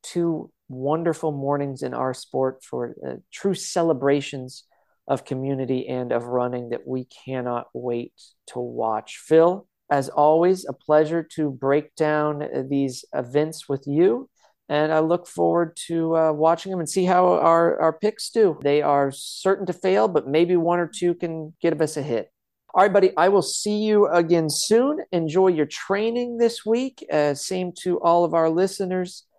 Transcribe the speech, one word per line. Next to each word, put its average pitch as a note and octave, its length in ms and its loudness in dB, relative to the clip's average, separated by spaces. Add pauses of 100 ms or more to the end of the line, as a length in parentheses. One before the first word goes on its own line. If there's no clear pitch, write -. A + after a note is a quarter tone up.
Two E3+ 500 -4 (180)
wonderful D3+ 640 -2
mornings C#3 500 -4
in B2+ 100 -6
our B2+ 200 -4
sport C3 500 -4
for, B2 320 -8 (100)
uh, B2+ 100 -8 (140)
true - 240 -4
celebrations C#3 1080 -2 (420)
of C3 200 -4
community C3 640 -4
and B2+ 260 -4
of A#2 140 -2
running B2 420 -4
that A#2+ 180 -8
we C3 200 -6 (180)
cannot B2 480 -6
wait A#2+ 400 -6 (340)
to - 120 -10
watch. A#2 580 -6
Phil, E3+ 500 2 (220)
as C#3 180 0
always, E3 580 4
a - 80 -10
pleasure D#3 600 0
to D3+ 160 -2
break C#3 440 0
down, D3+ 460 0
uh, C3+ 280 -6
these C#3 340 -2 (100)
events C#3+ 540 -4
with C#3 180 -4
you. F#3+ 440 0 (400)
And D3+ 240 0
I D#3 60 4
look E3+ 280 0
forward E3+ 480 0 (120)
to, E3 280 -2
uh, D#3+ 160 2
watching E3 400 0
them F#3 80 -4
and D#3 80 -6
see F#3 160 0
how F3+ 300 4
our, E3+ 480 4
our D#3+ 100 2
picks - 380 -4
do. G3 340 2
They C#3+ 180 2
are C#3+ 300 2
certain F#3+ 540 -4
to F3 80 -4
fail, G3 340 2
but C#3+ 220 0
maybe E3+ 260 2
one E3+ 240 2
or E3+ 80 -2
two F3 260 -2
can D#3+ 480 -8
give D#3+ 200 0
us D#3 160 -2
a C#3+ 40 -4
hit. B2 300 -4 (420)
All F#3 100 6
right, G3+ 100 4
buddy, F#3 240 6
I E3 100 6
will G3 140 4
see - 380 -4
you G#3+ 280 4
again E3 420 2
soon. B3+ 500 2 (120)
Enjoy E3+ 360 2
your D#3 180 2
training A#3 720 -4
this A#3 280 0
week. B3 460 -2
Uh, D3 220 2
same F3+ 480 -4
to F3+ 180 -2
all F3 240 4
of D#3+ 100 0
our E3 160 2
listeners. F#3 760 -4 (140)